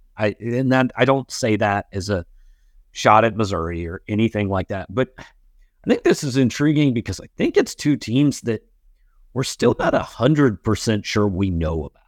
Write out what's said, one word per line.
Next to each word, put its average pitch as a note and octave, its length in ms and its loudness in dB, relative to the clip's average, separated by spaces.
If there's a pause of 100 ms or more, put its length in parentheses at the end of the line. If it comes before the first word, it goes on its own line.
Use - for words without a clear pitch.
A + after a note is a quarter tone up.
(160)
I, G#2+ 240 0
and B2 320 -2
that, B2+ 240 2
I B2 80 2
don't C3+ 260 2
say A2 260 0
that G2+ 360 0
as G2 160 -6
a F#2 160 -2 (680)
shot A2 320 6
at C3+ 120 -2
Missouri F2 500 -4
or E2+ 220 -12
anything G#2+ 400 0
like F#2+ 200 -2
that, F#2+ 240 -8
but B2+ 260 -2
I - 680 -14
think A#4+ 140 0
this G3 220 0
is B2+ 120 -4
intriguing C#3+ 560 2
because A2+ 280 -6
I - 60 -18 (100)
think C4+ 200 -2
it's - 180 2
two - 220 0
teams C3+ 460 0
that A2+ 220 -4 (720)
we're C3 100 -4
still - 340 0
not - 160 0
a - 60 0
hundred C3+ 640 2
percent G#2+ 400 0
sure G#2 240 0
we F#2+ 220 -2
know D#2+ 340 -2
about. - 240 -18